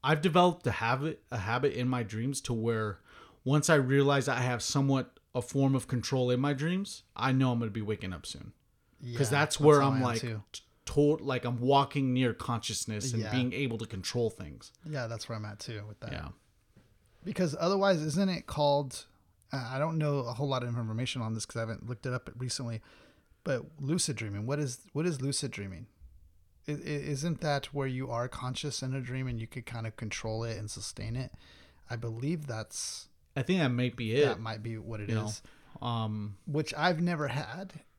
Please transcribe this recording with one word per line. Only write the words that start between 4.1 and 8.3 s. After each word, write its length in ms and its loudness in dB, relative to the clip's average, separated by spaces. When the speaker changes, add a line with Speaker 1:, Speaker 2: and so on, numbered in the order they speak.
Speaker 1:
I 140 0
have 200 0
somewhat 580 2
a 80 -2
form 340 2
of 120 0
control 440 0
in 80 4
my 140 2
dreams, 500 -2
I 160 2
know 200 6
I'm 80 2
gonna 120 -2
be 100 -4
waking 320 -4
up 120 -10
soon. 280 -12